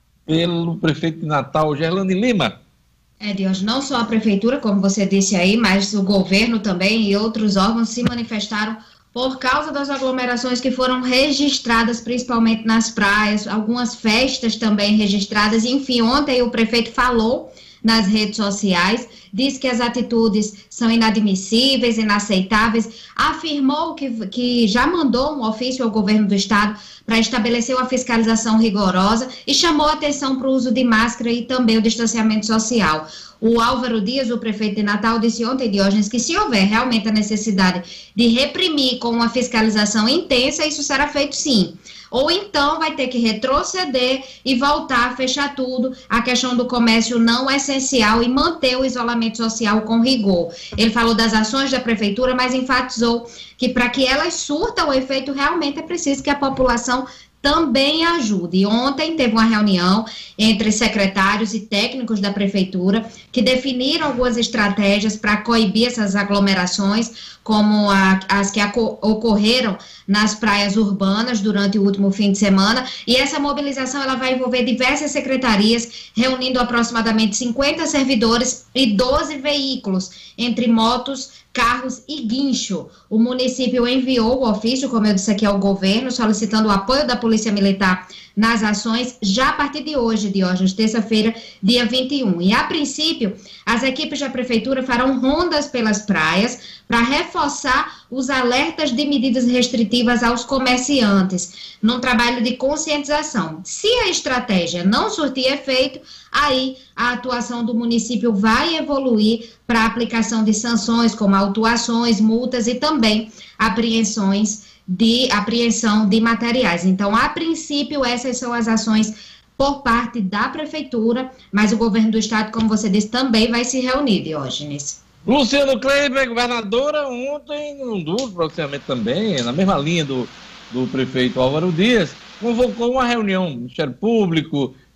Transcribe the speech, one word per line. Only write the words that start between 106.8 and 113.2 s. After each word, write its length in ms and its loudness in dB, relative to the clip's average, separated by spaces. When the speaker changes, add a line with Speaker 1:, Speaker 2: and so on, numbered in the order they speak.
Speaker 2:
a 160 -2
atuação 520 -4
do 80 -2
município 600 0
vai 420 2
evoluir 720 0
pra 220 2
aplicação 560 -2
de 100 4
sanções, 640 0
como 220 2
autuações, 840 2
multas 460 2
e 80 0
também 560 0